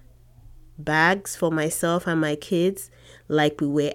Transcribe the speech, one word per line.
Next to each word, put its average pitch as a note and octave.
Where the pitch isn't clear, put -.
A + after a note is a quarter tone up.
bags D#3+
for E3
myself D#3+
and E3
my D3+
kids F3+
like D3+
we D3+
were D3